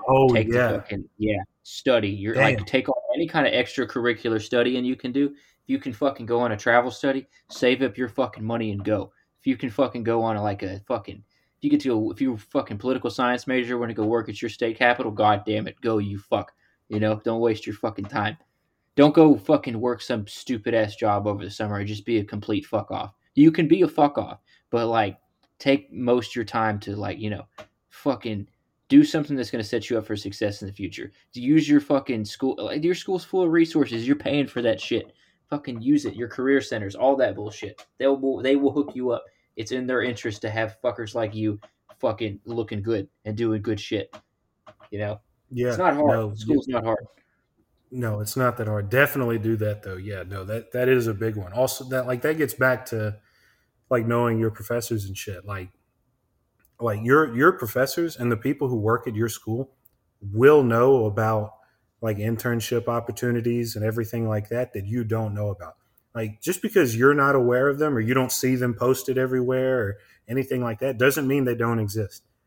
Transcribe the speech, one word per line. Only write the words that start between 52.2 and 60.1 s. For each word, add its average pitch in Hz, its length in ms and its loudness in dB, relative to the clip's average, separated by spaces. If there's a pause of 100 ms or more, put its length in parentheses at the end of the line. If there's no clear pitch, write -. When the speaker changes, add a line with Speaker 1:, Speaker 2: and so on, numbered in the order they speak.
Speaker 1:
that 156 160 0
gets 143 160 0
back 127 320 0
to, 107 300 -4 (760)
like, 117 160 2
knowing 117 320 0
your 113 100 0
professors 110 560 -6
and 95 100 -10
shit. 95 300 -12
Like, 98 240 -10 (1080)
like, 107 240 -2
your, 135 320 4
your 147 160 6
professors 135 640 -2
and 120 140 0
the 113 60 0
people 135 300 -2
who 123 100 -2
work 110 300 0
at 117 60 -6
your 113 160 0
school 117 460 -8 (440)